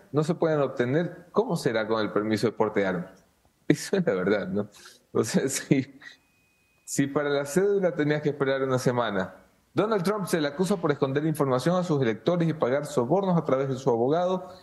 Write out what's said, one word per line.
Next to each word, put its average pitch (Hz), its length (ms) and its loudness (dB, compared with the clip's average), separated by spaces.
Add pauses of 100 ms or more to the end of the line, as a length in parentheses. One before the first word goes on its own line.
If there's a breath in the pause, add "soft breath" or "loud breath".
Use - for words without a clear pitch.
(120)
no 151 120 2
se 165 100 0
pueden 160 260 2
obtener, 139 720 -2
¿cómo 202 240 0
será 110 300 0
con 110 140 0
el 104 120 -2
permiso 107 340 0
de 104 60 0
porte 107 280 0
de 98 60 2
armas?". 90 400 -6 (420)
Eso 151 300 0
es 175 80 0
la 101 80 2
verdad, 92 340 0
¿no? 104 200 -4 (440 loud breath)
O 117 100 2
sea, 117 200 0
<laughs> 135 80 0
si, - 500 -2 (840 loud breath)
si 139 240 0
para 143 200 -2
la 143 160 0
cédula 185 500 0
tenías 147 280 0
que 147 80 0
esperar 135 320 0
una 131 160 0
semana, 113 560 0 (400)
Donald 196 300 0
Trump 202 200 -2
se 170 160 0
le 143 80 0
acusa 185 300 -2
por 165 120 0
esconder 143 360 0
información 151 500 2
a 180 80 0
sus 151 160 0
electores 127 480 0
y 151 60 0
pagar 143 320 -2
sobornos 170 500 2
a 156 80 2
través 135 240 0
de 131 80 -2
su 127 140 0
abogado 170 580 0 (140 loud breath)